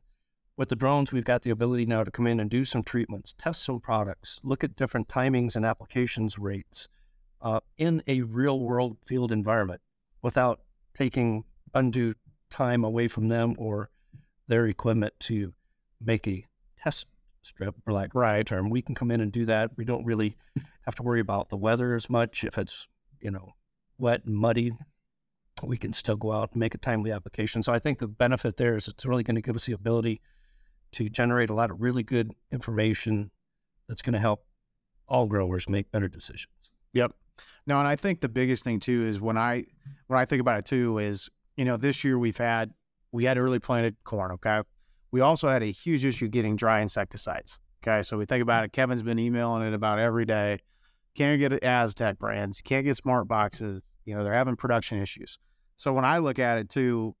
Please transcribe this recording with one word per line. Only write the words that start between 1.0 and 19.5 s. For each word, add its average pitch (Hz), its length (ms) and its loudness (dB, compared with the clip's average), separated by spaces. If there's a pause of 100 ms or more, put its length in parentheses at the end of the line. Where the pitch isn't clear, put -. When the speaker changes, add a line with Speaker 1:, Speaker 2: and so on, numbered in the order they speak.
Speaker 1:
we've 123 140 0
got 123 160 2
the 120 80 -2
ability 120 340 0
now 110 200 2
to 95 60 -6
come 120 160 0
in 117 140 2
and 107 80 -2
do 123 160 0
some 120 180 -2
treatments, - 540 -4
test - 280 -4
some 123 160 -4
products, 107 600 -4
look 135 220 -2
at - 120 -6
different 123 320 -2
timings 127 480 0
and 110 100 0
applications 113 720 -2
rates, 98 500 -8 (540)
uh, 110 180 0 (160)
in 160 300 2
a 131 160 0
real 131 380 2
world 120 440 0
field 123 280 0
environment 104 500 2 (400)
without 123 400 2 (320)
taking 117 500 0 (300)
undue 120 400 2 (340)
time 120 340 0
away 117 260 2
from 110 200 0
them 117 300 2
or 104 320 -6 (580)
their 117 180 4
equipment 110 540 2
to 101 320 -4 (480)
make 110 260 0
a 95 200 -4 (300)
test - 280 -4 (380)
strip, - 400 -8
for 107 120 -2
lack 98 160 -2
of - 60 -6
a - 20 2
Speaker 2:
Right. 110 280 2
Speaker 1:
term. 98 220 -2
We 120 140 0
can 131 120 -8
come 120 160 -2
in 117 120 2
and 104 100 -2
do 117 140 0
that. 110 320 2